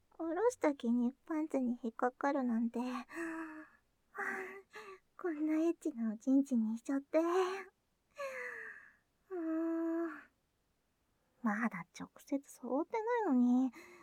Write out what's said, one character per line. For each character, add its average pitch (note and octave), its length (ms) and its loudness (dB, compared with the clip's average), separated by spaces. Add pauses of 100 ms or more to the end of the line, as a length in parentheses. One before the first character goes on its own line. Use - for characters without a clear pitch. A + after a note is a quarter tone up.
(240)
ろ F4+ 260 4
す - 80 -10
と D4+ 160 4
き A#3+ 160 -2
に A#3+ 240 2 (100)
パ D#4+ 100 -4
ン D#4 140 0
ツ C4+ 120 0
に B3 220 0
引 A3+ 80 -2
っ - 20 -20
か B3 180 0
か C#4 220 0
る C#4 100 2
な A#3 160 2
ん A#3 100 2
て。 A#3 120 -2 (2250)
こ F4+ 140 -4
ん D4+ 160 -2
な D#4 80 2
エ D#4+ 160 4
ッ E4+ 100 -2
チ D#4+ 140 -4
な A3+ 180 -2
お G#3+ 60 -6
ち - 120 -2
ん C#4 140 6
ち C4 100 -2
ん A3 160 2
に A3+ 60 -2
し A#3 80 -10
ち C#4 80 -4
ゃ C#4 60 0
っ - 20 0
て。 D#4 180 0 (2000)
う F#4+ 60 -6
ん。 E4 760 0 (1300)
ま A3 260 -2
だ E3+ 180 -8 (120)
直 - 200 -10
接 C#4 280 -4
触 B3+ 360 -4
っ E4+ 40 -4
て A#4 120 -4 (280)
な D4+ 60 4
い - 20 6
の B3 60 6
に、 B3 320 6 (300)